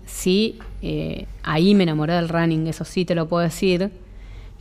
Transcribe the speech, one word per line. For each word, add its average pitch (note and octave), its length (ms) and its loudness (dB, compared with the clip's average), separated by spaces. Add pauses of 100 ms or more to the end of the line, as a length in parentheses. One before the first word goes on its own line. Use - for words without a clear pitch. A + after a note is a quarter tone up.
sí, G3+ 540 0 (240)
eh, D#3 420 -4 (160)
ahí E3 320 4
me G3 100 8
enamoré D#3 300 2
del E3+ 160 0
running, E3 380 2
eso D#3+ 180 -6
sí - 180 -2
te E3+ 120 0
lo E3 120 0
puedo E3+ 160 0
decir, F#3 460 2 (720)